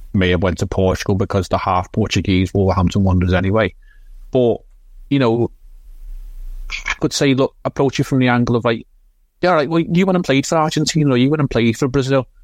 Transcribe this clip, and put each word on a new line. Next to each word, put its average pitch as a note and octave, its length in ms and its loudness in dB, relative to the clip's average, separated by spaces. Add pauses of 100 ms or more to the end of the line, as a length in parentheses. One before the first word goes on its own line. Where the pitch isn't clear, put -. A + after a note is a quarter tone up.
(140)
may F#2 180 2
have F2 120 0
went F2+ 140 0
to F#2+ 100 -4
Portugal F#2 480 0
because F#2+ 320 -2
the F2+ 100 0
half F2+ 360 -2
Portuguese F#2+ 600 0
Wolverhampton F#2+ 500 2
Wanderers F#2 300 2
anyway. F#2+ 400 0 (580)
But, B2 260 2 (520)
you C#3 100 2
know, A#2 320 2 (1400)
I - 120 -4
could D#3 140 -2
say, C#3+ 200 2
look, C3+ 220 0 (100)
approach C3+ 320 -2
you D3 60 0
from C3+ 160 0
the B2+ 80 2
angle A#2+ 280 2
of, A2+ 100 0
like, A#2 200 -2 (560)
"Yeah, F3 100 2
all F3+ 40 4
right, D3+ 140 2
well, E3 120 0
you E3+ 240 2
went F#3 100 2
and F3+ 100 0
played C#3 200 2
for E3 120 0
Argentina, D#3 560 0
or B2 40 2
you B2+ 120 4
went D#3 120 0
and C#3 80 0
played A#2 280 0
for D3 100 0
Brazil C3 400 0 (160)